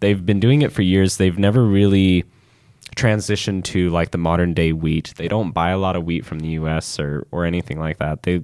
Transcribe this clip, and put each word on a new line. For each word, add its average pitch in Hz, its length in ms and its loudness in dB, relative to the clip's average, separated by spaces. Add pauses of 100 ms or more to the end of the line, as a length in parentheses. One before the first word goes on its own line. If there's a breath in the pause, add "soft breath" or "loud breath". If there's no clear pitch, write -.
They've 101 240 0
been 101 160 2
doing 135 220 4
it - 100 -2
for - 80 -2
years. 95 340 4
They've 92 240 0
never 104 240 4
really 98 640 4 (680 soft breath)
transitioned 104 680 -2
to, 90 280 0
like, 85 200 0
the 90 60 -6
modern 85 360 2
day 82 200 2
wheat. 80 440 -2
They 85 100 -6
don't 101 240 -4
buy 85 180 -2
a 95 80 0
lot 95 180 -2
of 87 80 -4
wheat 85 220 -4
from 78 140 -10
the 78 100 -8
U 80 180 -4
S 78 320 -6
or, 73 320 -4
or 87 140 -2
anything 85 340 -4
like 78 200 -6
that. 76 240 -4
They, 90 200 0